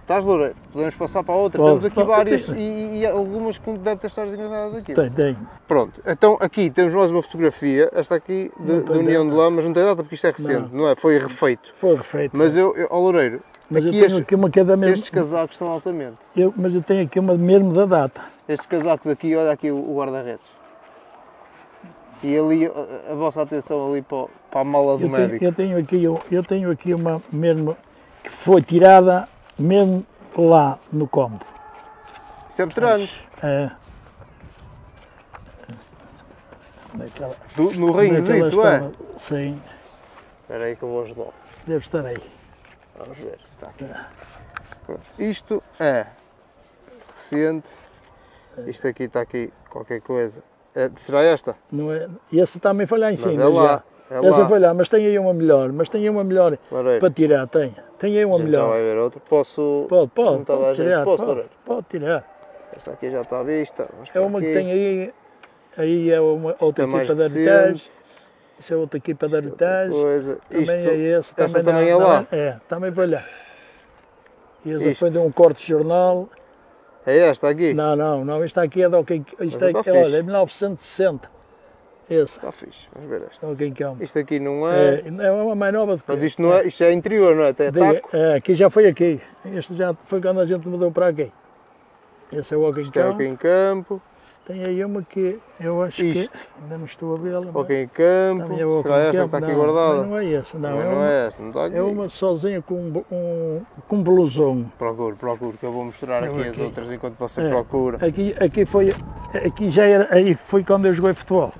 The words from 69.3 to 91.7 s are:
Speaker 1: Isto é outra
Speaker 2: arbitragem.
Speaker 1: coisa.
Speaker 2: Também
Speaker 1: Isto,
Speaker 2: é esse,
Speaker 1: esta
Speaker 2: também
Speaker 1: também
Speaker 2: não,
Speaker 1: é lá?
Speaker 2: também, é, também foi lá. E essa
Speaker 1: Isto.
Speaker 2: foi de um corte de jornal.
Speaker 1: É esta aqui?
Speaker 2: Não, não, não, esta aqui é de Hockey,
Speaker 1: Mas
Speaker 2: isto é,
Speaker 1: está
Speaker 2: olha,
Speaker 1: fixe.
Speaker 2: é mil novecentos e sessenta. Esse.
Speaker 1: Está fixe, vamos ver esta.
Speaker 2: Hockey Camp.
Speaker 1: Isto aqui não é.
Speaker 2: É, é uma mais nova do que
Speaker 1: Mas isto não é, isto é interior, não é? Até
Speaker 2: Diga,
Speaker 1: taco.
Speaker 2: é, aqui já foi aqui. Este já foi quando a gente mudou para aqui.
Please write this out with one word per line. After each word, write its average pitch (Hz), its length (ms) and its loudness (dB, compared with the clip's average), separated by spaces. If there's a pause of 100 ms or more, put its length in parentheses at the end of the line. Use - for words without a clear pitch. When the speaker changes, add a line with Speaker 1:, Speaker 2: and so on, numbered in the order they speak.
Speaker 1:
Isto 147 100 -2
é 143 40 -8
outra 170 180 -2 (100)
Speaker 2:
arbitragem. 185 260 -2
Speaker 1:
coisa. 143 320 -2 (140)
Speaker 2:
Também 165 140 -2
Speaker 1:
Isto, 170 260 -2
Speaker 2:
é 160 60 2
esse, 165 220 0
Speaker 1:
esta - 180 -6 (120)
Speaker 2:
também 165 160 0
Speaker 1:
também 165 300 2
Speaker 2:
não, 180 80 4
Speaker 1:
é - 20 4
lá? 170 200 4
Speaker 2:
também, 147 220 -4
é, 120 220 -6
também 180 240 -6
foi 180 160 0
lá. 147 160 -4 (1400)
E 156 80 -6
essa 147 160 -4
Speaker 1:
Isto. 135 100 -2
Speaker 2:
foi 175 100 2
de 160 100 -2
um 160 120 2
corte 165 300 4
de - 80 -16
jornal. 180 580 2 (800)
Speaker 1:
É 139 120 4
esta 147 300 4
aqui? 156 240 0
Speaker 2:
Não, 151 220 0
não, 147 300 -2
não, 151 180 -4
esta 170 200 -2
aqui 175 180 -2
é 180 80 4
de 175 60 0
Hockey, 160 280 0 (140)
Speaker 1:
Mas 170 120 -6
Speaker 2:
isto 123 140 -4
é, 180 40 2
Speaker 1:
está 180 240 0
Speaker 2:
olha, 180 140 6
Speaker 1:
fixe. 147 120 0
Speaker 2:
é 170 60 0
mil 190 100 -6
novecentos 196 500 -2
e - 40 -18
sessenta. 175 420 -2 (800)
Esse. 160 280 0
Speaker 1:
Está - 140 -12
fixe, - 440 -20
vamos 147 160 -18
ver 107 100 -8 (100)
esta. - 140 -16
Speaker 2:
Hockey 147 280 -6
Camp. 135 280 -8
Speaker 1:
Isto - 180 -6
aqui 143 200 -4
não 143 280 -4
é. 175 340 4
Speaker 2:
É, 185 260 -4
é 190 40 4
uma 214 220 0
mais 202 180 -2
nova 208 260 0
do - 40 -12
que - 100 -8
Speaker 1:
Mas 147 120 -2
isto 156 180 -4
não 170 100 4
é, 185 140 4
isto 170 180 -2
é 170 80 6
interior, 180 440 4
não 156 80 2
é? 143 60 4
Até 139 200 0
Speaker 2:
Diga, 156 240 4
Speaker 1:
taco. - 220 -4
Speaker 2:
é, 160 220 4
aqui 180 180 0
já 185 160 6
foi 214 160 6
aqui. 160 340 2 (320)
Este 180 220 -10
já 180 180 -4 (120)
foi 190 140 -4
quando 185 200 -2
a 175 80 2
gente 175 200 -4
mudou 175 240 -2
para 180 180 0
aqui. 147 220 -4 (1000)